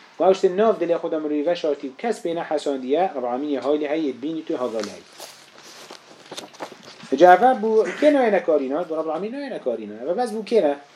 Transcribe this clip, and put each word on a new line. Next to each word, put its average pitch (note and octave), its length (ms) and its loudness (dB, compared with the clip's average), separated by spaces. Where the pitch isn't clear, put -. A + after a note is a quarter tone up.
وأوشت F#3 260 4
الناف F#3+ 340 2
دل E3+ 200 -2
خدا D#3+ 200 -4
مروي D3+ 300 -2
وشاتي D3 400 -4
وكس G#3+ 300 -6
بين E3+ 240 -6
حسان C#3+ 380 -4
ديا. D#3+ 340 0
رب B2+ 80 -6
العالمين C3 360 -4
هاي C#3+ 180 0
لهاي D3+ 300 -2
يدبيني C#3+ 340 -6
تو D#3+ 140 -6
هاجاي A2+ 260 -4
لهاي. G2 200 -10
جواب F#3 480 8
بو A3 240 2
كنا C#4+ 260 4
ينكارينا. D#3 540 0
بو D#3+ 140 -6
رب D#3+ 100 -4
العالمين F3+ 300 -6
ينكارينا. A#2+ 680 -8
أما D3+ 120 -4
بس A#3+ 160 -2
بو G#3+ 140 -8
كنا. E3 340 2